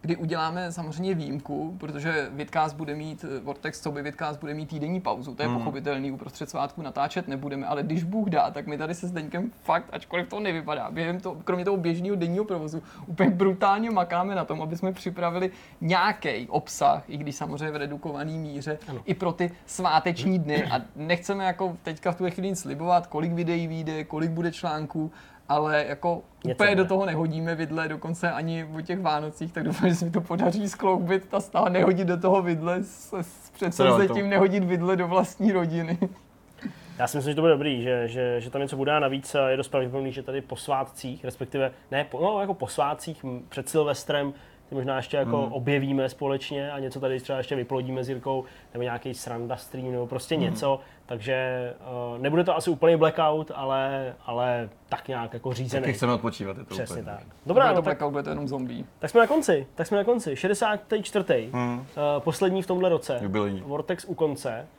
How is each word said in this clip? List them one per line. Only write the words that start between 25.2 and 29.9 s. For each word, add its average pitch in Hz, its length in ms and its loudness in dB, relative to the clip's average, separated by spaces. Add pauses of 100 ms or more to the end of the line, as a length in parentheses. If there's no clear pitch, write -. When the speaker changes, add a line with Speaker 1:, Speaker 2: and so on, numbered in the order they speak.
Speaker 1:
ale 151 400 4
jako 170 340 -2 (220)
Speaker 3:
Něco 131 120 0
Speaker 1:
úplně 202 180 6
do 190 80 6
Speaker 3:
bude. 180 60 4
Speaker 1:
toho 190 180 2
nehodíme 160 480 0
vidle, 160 340 -2
dokonce 160 440 -2
ani 160 340 -2 (100)
o 156 40 -6
těch 180 200 -4
Vánocích, 156 520 -2
tak 160 120 -4
doufám, 170 240 2
že 175 60 6